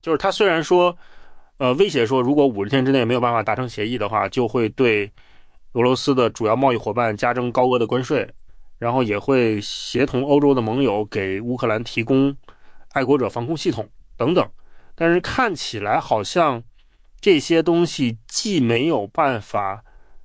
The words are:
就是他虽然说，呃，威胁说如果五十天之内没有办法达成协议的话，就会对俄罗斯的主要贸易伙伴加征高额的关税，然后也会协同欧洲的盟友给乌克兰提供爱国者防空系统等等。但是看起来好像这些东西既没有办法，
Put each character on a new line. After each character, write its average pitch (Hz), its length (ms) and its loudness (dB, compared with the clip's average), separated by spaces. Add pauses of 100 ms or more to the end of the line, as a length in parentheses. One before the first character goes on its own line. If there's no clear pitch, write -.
就 165 80 -4
是 151 80 2
他 190 120 0
虽 202 160 2
然 165 160 2
说， 175 320 4 (640)
呃， 127 160 2
威 185 160 4
胁 135 160 2
说 127 160 2
如 131 140 2
果 147 100 6
五 104 180 0
十 104 60 -6
天 131 160 2
之 135 60 2
内 135 120 2
没 117 120 2
有 120 40 0
办 120 140 2
法 113 80 0
达 107 140 -2
成 127 120 -4
协 107 180 -6
议 120 120 -4
的 104 100 -4
话， 101 220 0
就 123 180 0
会 113 220 0
对 107 420 0 (640)
俄 117 80 0
罗 127 140 2
斯 139 180 0
的 123 160 2
主 110 160 -4
要 107 100 2
贸 135 160 2
易 117 60 0
伙 104 160 -6
伴 110 240 -2
加 123 160 0
征 123 180 -2
高 127 160 2
额 127 100 2
的 117 80 0
关 123 180 0
税， 123 260 -2 (500)
然 117 120 -2
后 131 100 2
也 104 160 0
会 113 440 0
协 - 440 -4
同 131 220 -2
欧 147 140 4
洲 143 120 6
的 127 80 2
盟 113 220 -2
友 107 220 0
给 98 340 -4
乌 120 160 -6
克 123 120 -2
兰 110 160 0
提 113 200 -6
供 135 320 0 (560)
爱 135 140 -2
国 139 120 4
者 117 120 -2
防 120 160 -6
空 160 100 -4
系 160 160 -2
统 113 160 -6 (300)
等 131 160 0
等。 - 120 2 (480)
但 165 200 0
是 175 80 2
看 220 340 -2
起 - 240 -8
来 104 200 0
好 117 220 0
像 139 400 0 (600)
这 185 180 4
些 165 240 2
东 170 220 2
西 120 320 -2 (100)
既 202 320 -2
没 117 280 2
有 117 200 -2
办 131 340 0
法， 101 400 -6 (440)